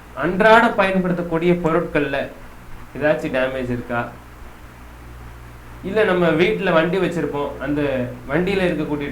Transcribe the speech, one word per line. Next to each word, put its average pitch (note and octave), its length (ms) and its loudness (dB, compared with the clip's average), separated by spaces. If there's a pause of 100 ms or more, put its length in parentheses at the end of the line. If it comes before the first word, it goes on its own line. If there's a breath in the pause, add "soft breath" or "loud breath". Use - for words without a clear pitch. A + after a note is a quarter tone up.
(240)
அன்றாட A3 400 6 (140)
பயன்படுத்தக்கூடிய F3 720 2 (140)
பொருட்கள்ல D3 520 0 (760)
ஏதாச்சும் D3+ 400 0
டேமேஜ் B2+ 400 -2
இருக்கா, A#2+ 240 -4 (1900)
இல்ல F#3 220 2
நம்ம F3+ 160 4 (120)
வீட்டுல D#3+ 380 2
வண்டி F3 260 2
வச்சிருப்போம், D3 480 -2 (140)
அந்த D3 160 -2 (500)
வண்டியில F#3 380 2
இருக்கக்கூடிய D3 420 -2